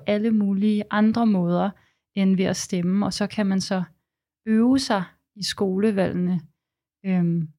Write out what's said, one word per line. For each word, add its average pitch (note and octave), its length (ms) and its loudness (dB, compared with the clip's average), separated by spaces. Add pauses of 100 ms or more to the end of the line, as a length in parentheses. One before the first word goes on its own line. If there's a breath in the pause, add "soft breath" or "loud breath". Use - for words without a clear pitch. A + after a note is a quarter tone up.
alle G#3 240 0
mulige G#3 600 0
andre A3 360 2
måder, F3+ 440 0 (440)
end F#3+ 220 2
ved F#3 80 2
at F#3 120 -2
stemme. F#3 500 -2
Og F#3+ 60 -4
så G#3 140 -4
kan G3+ 200 -4
man F#3+ 140 0
så F#3 220 -2 (640)
øve A#3 320 4
sig G#3 260 -2 (320)
i G3+ 60 -14
skolevalgene, F#3 1000 -2 (640)
øhm, E3+ 420 0 (100)